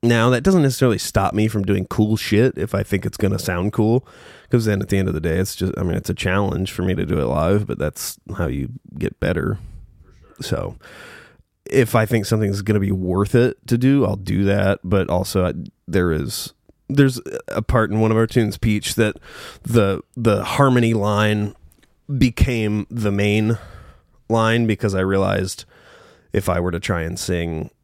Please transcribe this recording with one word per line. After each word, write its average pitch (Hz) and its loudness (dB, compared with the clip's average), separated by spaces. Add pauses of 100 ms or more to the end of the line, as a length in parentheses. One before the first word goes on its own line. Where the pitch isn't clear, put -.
now, 117 4
that 123 2
doesn't 185 4
necessarily 127 2
stop - -2
me 107 2
from 110 -2
doing 95 0
cool 107 2
shit 110 2
if 92 -4
I 98 0
think 98 -2
it's - -8
gonna 92 0
sound 92 -2
cool, 113 2 (460)
'cause 117 2
then 101 0
at 95 -8
the 98 2
end 95 0
of 92 -2
the 78 -4
day, 82 -2
it's 95 -2
just, 92 -4
I - -4
mean, 87 -2
it's - -6
a - -2
challenge 95 -2
for 87 -6
me 92 0
to - -4
do 82 -2
it 67 0
live, 82 0
but - -8
that's - -6 (180)
how 85 -4
you 67 -6 (280)
get - -6
better. 85 -2 (840)
So - -6 (880)
if - 0
I 110 4
think 110 0
something's 101 0
gonna 104 2
be 101 0
worth 92 0
it 120 2
to 117 2
do, 131 4
I'll 98 -2
do 98 -2
that. 98 2
But 95 0
also, 90 0
I, 80 -2 (340)
there 90 0
is, 78 -4 (360)
there's 139 4 (260)
a - -4
part 110 2
in 107 2
one 110 4
of 110 2
our 113 2
tunes, 110 0
Peach, 104 -2
that 110 2 (440)
the, 101 2 (160)
the 110 2
harmony 123 4
line 104 0 (640)
became 113 2
the 107 -2
main 104 2 (720)
line, 113 2
because 104 0
I 95 0
realized 95 0 (680)
if 98 -2
I 87 0
were 90 -2
to 85 -4
try 87 -4
and 85 -6
sing 85 -4 (140)